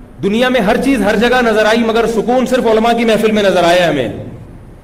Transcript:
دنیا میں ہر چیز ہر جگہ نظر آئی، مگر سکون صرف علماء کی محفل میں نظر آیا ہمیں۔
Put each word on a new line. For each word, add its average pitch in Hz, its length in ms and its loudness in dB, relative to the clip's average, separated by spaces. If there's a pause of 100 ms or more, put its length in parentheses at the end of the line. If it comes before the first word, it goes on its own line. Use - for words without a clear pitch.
(240)
دنیا 233 260 0
میں 247 120 0
ہر 208 220 0
چیز 262 180 0
ہر 208 200 0
جگہ 247 240 2
نظر 214 200 2
آئی، 233 200 2
مگر 226 220 0
سکون 233 380 0
صرف 247 220 0
علماء 220 300 2
کی 240 80 0
محفل 220 260 2
میں 208 120 0
نظر 180 200 2
آیا 170 260 2
ہمیں۔ 135 180 -2 (760)